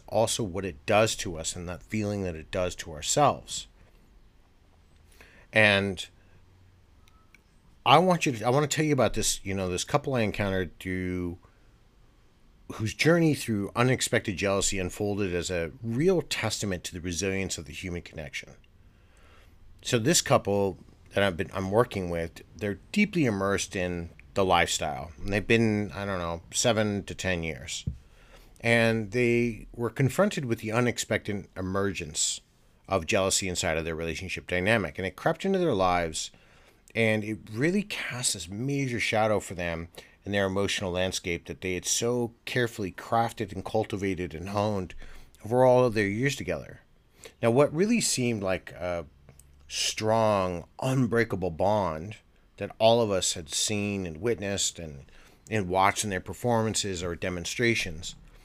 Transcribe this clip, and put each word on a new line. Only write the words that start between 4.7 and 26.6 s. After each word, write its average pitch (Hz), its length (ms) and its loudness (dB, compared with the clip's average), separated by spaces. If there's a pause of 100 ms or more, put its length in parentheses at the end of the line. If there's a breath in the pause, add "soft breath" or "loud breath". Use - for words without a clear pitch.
And 98 540 4 (1800 soft breath)
I 131 140 10
want 180 260 4
you 151 80 2
to, 107 140 2
I 123 40 6
wanna 143 180 4
tell 156 160 0
you 147 80 2
about 123 220 4
this, - 300 0
you 95 100 -2
know, 95 140 0
this 90 140 -2
couple 139 320 0
I 120 60 2
encountered 95 580 0
through, 90 600 -4 (1400 soft breath)
whose 110 200 -4
journey 165 400 4
through 101 400 -2
unexpected 117 600 2
jealousy 98 420 0
unfolded 98 560 -2
as 87 160 -2
a 85 220 -2 (100)
real 147 400 2
testament 101 640 -4
to - 100 -10
the 87 60 -10
resilience 92 580 -2
of 82 60 -12
the 73 80 -16
human 87 300 -8
connection. - 480 -12 (1300 soft breath)
So 123 160 2
this 131 220 2
couple 101 580 2 (360)
that 101 100 4
I've 92 120 2
been, 90 160 -4
I'm 95 180 -4
working 101 400 0
with, 85 320 -6 (140)
they're 104 220 -4 (140)
deeply 208 320 2
immersed 98 500 0
in 90 360 -4 (240)
the 98 100 2
lifestyle. 82 760 2
And 98 140 -4
they've 101 140 0
been, 107 460 2
I 98 120 -8
don't 98 160 -4
know, 85 220 -4 (100)
seven 107 520 2